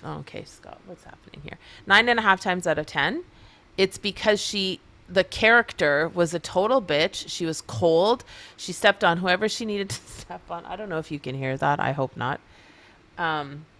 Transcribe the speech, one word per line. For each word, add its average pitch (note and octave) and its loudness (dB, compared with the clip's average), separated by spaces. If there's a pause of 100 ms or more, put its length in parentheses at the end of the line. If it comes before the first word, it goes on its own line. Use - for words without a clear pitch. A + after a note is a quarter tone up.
okay, D3+ -12
Scott, - -20
what's F#3+ -20
happening - -20
here? - -16 (280)
Nine G#3+ 6
and A#3 4
a A3 2
half G3 4
times F#3 -2
out D#3 0
of D3+ -4
ten, F3 -2 (540)
it's F#3+ 2
because G#3 0
she, F#3+ -4 (280)
the F#3 2
character E3+ 2
was E3+ 0
a E3+ -2
total G#3+ 0
bitch. D#3+ -2
She - -6
was D#3+ -4
cold. E3+ 2 (360)
She - -10
stepped G3+ 2
on E3+ 4
whoever F#3 0
she A3+ -6
needed G3+ -6
to - -10
<laughs> - -14 (140)
step F3+ -16
on. E3+ -12
I F3 -12
don't G#3 -10
know D#3+ -4
if D#3 -8
you D3+ -6
can C3+ -8
hear C3+ -4
that. C#3+ 2
I C3+ -2
hope C3+ -4
not. A#2+ -4 (760)
Um, D#3 -6 (160)